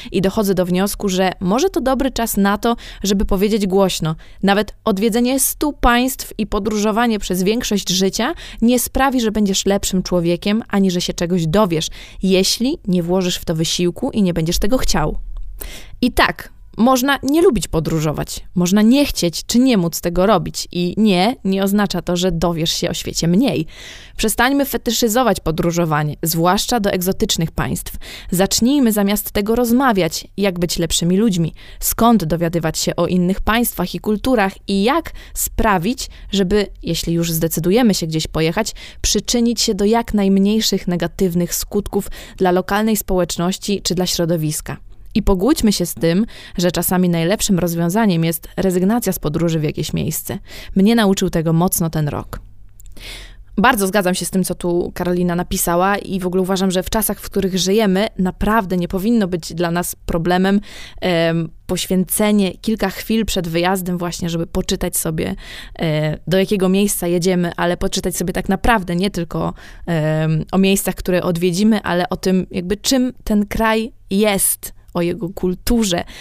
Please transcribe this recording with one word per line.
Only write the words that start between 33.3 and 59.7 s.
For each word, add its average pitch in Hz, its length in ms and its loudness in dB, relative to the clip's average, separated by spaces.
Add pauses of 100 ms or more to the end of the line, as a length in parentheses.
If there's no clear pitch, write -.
państwach 214 540 0
i 175 60 -8
kulturach 208 520 0 (160)
i 196 140 2
jak 320 300 0 (220)
sprawić, 214 760 0 (200)
żeby, 196 360 2 (160)
jeśli 165 320 -4
już 170 180 -2
zdecydujemy 175 600 2
się 175 120 -2
gdzieś 160 200 -2
pojechać, 165 460 -2 (280)
przyczynić 233 600 0
się 226 140 0
do 202 100 0
jak 226 300 2
najmniejszych 196 760 2
negatywnych 175 640 0
skutków - 540 -4 (280)
dla 185 140 2
lokalnej 202 460 2
społeczności 185 840 -2
czy - 120 -2
dla 180 120 0
środowiska. 160 680 -2 (380)
I 214 80 2
pogódźmy 208 500 4
się 175 140 0
z - 80 -8
tym, 165 320 2 (320)
że 175 140 2
czasami 180 360 2
najlepszym 170 500 2
rozwiązaniem 170 640 2
jest - 320 -4
rezygnacja 190 560 2
z - 60 -6
podróży 160 420 0
w 147 40 -2
jakieś - 280 -4
miejsce. 156 460 -4 (380)
Mnie 202 180 6
nauczył 196 360 2
tego 165 220 0
mocno 165 380 2
ten 156 180 -2
rok. - 320 -8 (1160)
Bardzo 214 300 4
zgadzam 185 280 2
się 180 100 -4
z - 60 -6
tym, 185 140 0
co 175 100 -4
tu 175 400 -2
Karolina 180 420 0
napisała 180 600 0
i 190 220 -6
w 180 60 -4
ogóle 180 160 0
uważam, 190 280 0
że 180 120 0
w - 80 -8
czasach, 214 300 -2
w - 100 -14
których 190 280 0
żyjemy, 190 480 2 (120)
naprawdę 185 580 0
nie 175 120 -2
powinno 202 400 2
być 175 260 -6
dla 170 160 0